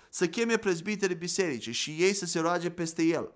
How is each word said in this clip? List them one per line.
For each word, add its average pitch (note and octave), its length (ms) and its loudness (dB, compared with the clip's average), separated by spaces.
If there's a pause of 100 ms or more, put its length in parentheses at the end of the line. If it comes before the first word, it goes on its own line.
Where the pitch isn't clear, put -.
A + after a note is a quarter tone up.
(100)
Să - 180 0
cheme A#3 280 2
prezbiterii G3 600 -2
bisericii E3 560 -2
și - 180 -4
ei F3 240 2
să G3 120 -2
se E3 140 0
roage E3+ 300 2
peste E3+ 320 -4
el, D#3+ 340 2